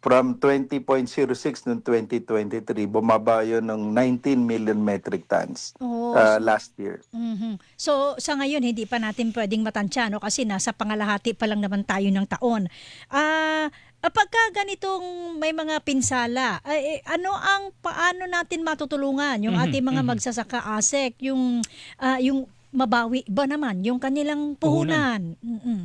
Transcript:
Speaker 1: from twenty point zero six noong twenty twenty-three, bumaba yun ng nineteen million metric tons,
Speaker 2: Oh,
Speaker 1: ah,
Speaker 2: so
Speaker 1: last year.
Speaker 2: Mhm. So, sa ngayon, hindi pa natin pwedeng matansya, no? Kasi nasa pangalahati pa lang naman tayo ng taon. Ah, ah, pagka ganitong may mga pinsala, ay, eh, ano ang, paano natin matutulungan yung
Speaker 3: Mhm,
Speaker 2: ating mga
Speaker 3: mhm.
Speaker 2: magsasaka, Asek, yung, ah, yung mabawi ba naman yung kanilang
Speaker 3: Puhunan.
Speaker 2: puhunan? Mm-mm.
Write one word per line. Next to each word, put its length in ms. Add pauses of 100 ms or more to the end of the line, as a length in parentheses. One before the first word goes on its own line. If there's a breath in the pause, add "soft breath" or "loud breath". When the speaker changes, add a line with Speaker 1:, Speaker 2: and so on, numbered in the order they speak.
Speaker 1:
from 320
twenty 400
point 320
zero 240
six 320
noong 160
twenty 400
twenty-three, 640
bumaba 560
yun 240
ng 240
nineteen 560
million 320
metric 480
tons, 560
Speaker 2:
Oh, 320
Speaker 1:
ah, 240
Speaker 2:
so 80
Speaker 1:
last 320
year. 320
Speaker 2:
Mhm. 480 (160 soft breath)
So, 480
sa 160
ngayon, 240
hindi 240
pa 160
natin 320
pwedeng 320
matansya, 480
no? 80
Kasi 240
nasa 320
pangalahati 560
pa 160
lang 80
naman 240
tayo 240
ng 220 (100)
taon. 320 (400 loud breath)
Ah, 640 (320 soft breath)
ah, 80
pagka 400
ganitong 880
may 160
mga 240
pinsala, 800
ay, 400
eh, 80
ano 240
ang, 480
paano 480
natin 320
matutulungan 800
yung 160
Speaker 3:
Mhm, 80
Speaker 2:
ating 240
mga 160
Speaker 3:
mhm. 80
Speaker 2:
magsasaka, 460 (180)
Asek, 480
yung, 400 (320 loud breath)
ah, 240
yung 240 (240)
mabawi 560
ba 240
naman 320
yung 160
kanilang 560
Speaker 3:
Puhunan. 800
Speaker 2:
puhunan? 80
Mm-mm. 420